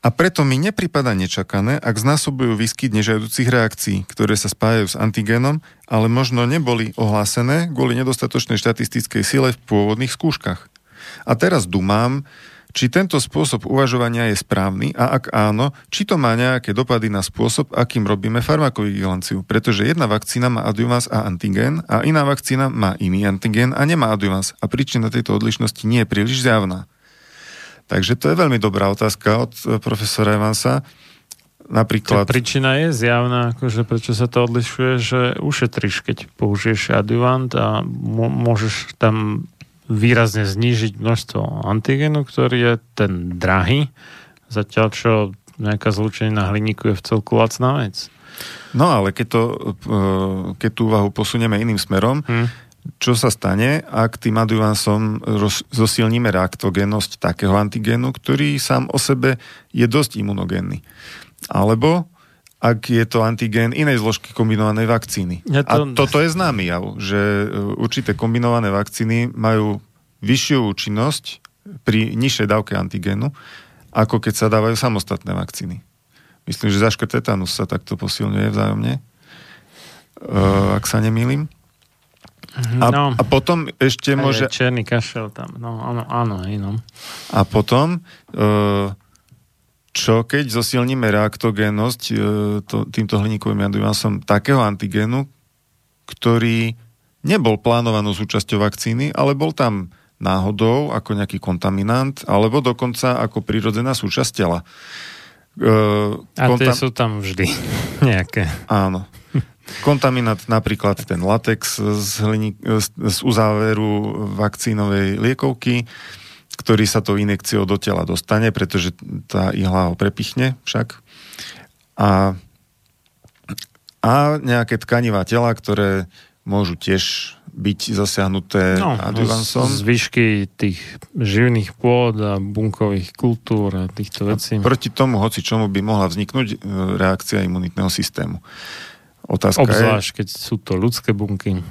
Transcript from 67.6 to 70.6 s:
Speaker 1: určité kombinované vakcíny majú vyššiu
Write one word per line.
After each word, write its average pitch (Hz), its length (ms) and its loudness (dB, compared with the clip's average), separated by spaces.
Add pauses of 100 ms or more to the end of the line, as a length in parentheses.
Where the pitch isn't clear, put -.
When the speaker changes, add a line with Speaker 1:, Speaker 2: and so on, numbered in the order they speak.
Speaker 1:
určité 113 400 -2
kombinované 117 560 0
vakcíny 113 640 -2
majú 110 480 2 (400)
vyššiu 123 480 2